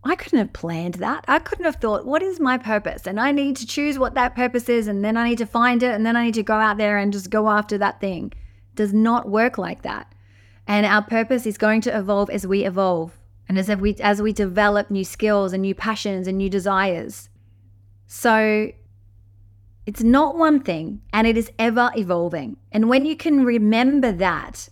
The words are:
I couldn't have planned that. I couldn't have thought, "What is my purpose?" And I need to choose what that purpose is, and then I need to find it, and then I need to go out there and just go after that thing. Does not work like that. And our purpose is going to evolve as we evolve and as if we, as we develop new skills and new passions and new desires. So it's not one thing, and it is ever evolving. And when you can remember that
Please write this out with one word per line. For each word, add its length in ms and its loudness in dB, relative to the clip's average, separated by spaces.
I 140 0
couldn't 220 -2
have 160 -2
planned 400 -6
that. 340 -6
I 100 2
couldn't 280 -6
have 100 -2
thought, 300 -2
"What 160 0
is 180 -4
my 160 2
purpose?" 500 -4
And 140 -4
I 120 2
need 240 -2
to 100 -12
choose 320 -4
what 160 -2
that 200 0
purpose 360 -2
is, 180 0
and 160 -2
then 140 0
I 100 0
need 100 0
to 80 -4
find 360 2
it, 120 0
and 120 0
then 100 2
I 80 2
need 100 0
to 80 -2
go 120 2
out 240 2
there 180 2
and 160 0
just 160 -6
go 220 2
after 260 0
that 240 -2
thing. 320 -6
Does 200 -2
not 340 2
work 300 0
like 240 -8
that. 280 -10
And 200 2
our 160 4
purpose 440 -2
is 120 -6
going 240 2
to 160 -2
evolve 320 0
as 160 -6
we 180 0
evolve 540 -2
and 100 0
as 100 -2
if 120 0
we, 160 0
as 260 2
we 100 0
develop 580 0
new 120 -2
skills 500 0
and 100 -2
new 120 -2
passions 540 -4
and 100 -2
new 100 -2
desires. 800 -2
So 640 0
it's 180 -6
not 340 4
one 220 4
thing, 400 -6
and 140 4
it 100 4
is 220 -2
ever 380 2
evolving. 640 -4
And 180 2
when 160 4
you 120 0
can 280 4
remember 680 4
that 600 -4